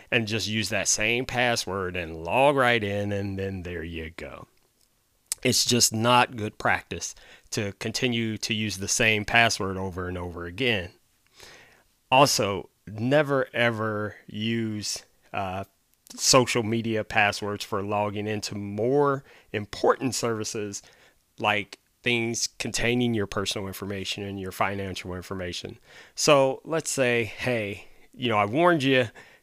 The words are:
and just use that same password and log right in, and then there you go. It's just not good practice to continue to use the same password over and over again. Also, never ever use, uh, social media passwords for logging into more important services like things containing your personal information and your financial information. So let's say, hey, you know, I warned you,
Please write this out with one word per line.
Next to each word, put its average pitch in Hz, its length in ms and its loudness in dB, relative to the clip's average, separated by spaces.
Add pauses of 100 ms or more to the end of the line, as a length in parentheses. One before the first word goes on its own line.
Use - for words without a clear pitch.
(100)
and 113 180 0
just 104 200 -2
use 107 200 -2
that 101 180 -2
same 117 380 0
password 98 720 -2
and 82 280 -8
log 131 320 4
right 120 280 4
in, 101 280 -2
and 101 260 -2
then 95 240 -6
there 85 220 -8
you 80 320 -8
go. - 320 -14 (920)
It's 123 220 2
just 117 300 4
not 120 420 6
good 104 220 -8
practice - 560 -2 (380)
to 101 260 -4
continue 113 600 -2
to - 140 -4
use 107 240 -2
the 95 120 -6
same 107 360 4
password 104 540 4
over 92 300 -6
and 90 100 -6
over 87 260 -8
again. 95 460 -2 (1200)
Also, 123 580 4 (180)
never 135 680 0
ever 110 600 -2 (100)
use, 110 800 -4 (280)
uh, 98 320 -6 (500)
social - 480 4
media 110 420 -2
passwords 104 600 0
for 101 180 -4
logging 104 440 -2
into 107 280 -6
more 127 680 0 (280)
important 107 640 0
services 107 680 -4 (560)
like 104 400 -2 (240)
things 117 460 0 (100)
containing 120 560 0
your 101 140 0
personal 98 400 -4
information 98 560 -8
and 101 160 -8
your 95 100 -8
financial 95 640 -4
information. 92 640 -8 (380)
So 135 480 4
let's 160 260 -4
say, 120 340 2
hey, 107 640 -4 (260)
you 123 160 -4
know, 107 100 4
I 104 80 6
warned 160 360 4
you, 131 260 4 (340)